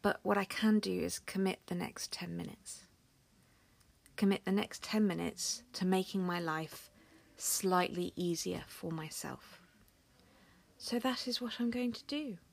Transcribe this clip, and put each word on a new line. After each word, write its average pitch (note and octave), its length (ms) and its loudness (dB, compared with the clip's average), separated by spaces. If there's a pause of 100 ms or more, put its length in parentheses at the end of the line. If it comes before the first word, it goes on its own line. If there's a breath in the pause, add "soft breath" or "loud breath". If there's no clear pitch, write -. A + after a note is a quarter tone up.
But - 200 2
what G3+ 140 2
I G3 80 2
can G#3+ 360 6
do G3 120 -2
is F3 280 -2
commit - 460 0
the F3+ 80 -4
next - 380 -6
ten E3+ 240 -6
minutes. - 500 -10 (1300 soft breath)
Commit G3 280 4
the F#3 80 2
next - 300 0
ten G#3+ 240 2
minutes - 560 -2 (120)
to F#3 120 0
making F#3 400 2
my F3 140 0
life D#3+ 500 -6 (460 loud breath)
slightly F3+ 800 2
easier F3 500 0
for - 240 -10
myself. D#3 720 -8 (1160 soft breath)
So - 220 -2
that B3+ 300 0
is A#3+ 120 -2
what A#3+ 200 -6
I'm A#3+ 100 2
going B3 220 0
to - 140 -12
do. C#4 320 -4 (140)